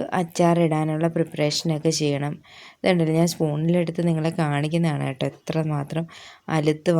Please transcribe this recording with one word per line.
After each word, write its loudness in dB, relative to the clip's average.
അച്ചാറിടാനുള്ള 2
പ്രിപ്പറേഷനൊക്കെ 0
ചെയ്യണം. -2
ഇതുണ്ടല്ലോ, 2
ഞാൻ 4
സ്പൂണിലെടുത്ത് 0
നിങ്ങളെ 0
കാണിക്കുന്നതാണ് 0
കേട്ടോ, -4
എത്രമാത്രം -4
അലുത്ത് 2